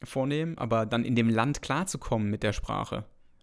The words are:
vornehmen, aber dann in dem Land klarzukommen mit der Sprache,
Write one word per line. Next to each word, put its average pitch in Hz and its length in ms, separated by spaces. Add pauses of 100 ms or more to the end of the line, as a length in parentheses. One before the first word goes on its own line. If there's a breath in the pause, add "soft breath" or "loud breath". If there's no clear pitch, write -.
vornehmen, 156 560
aber 113 260
dann 117 180
in 123 120
dem 113 140
Land 113 340
klarzukommen 131 640
mit 104 140
der 107 100
Sprache, 107 520 (380)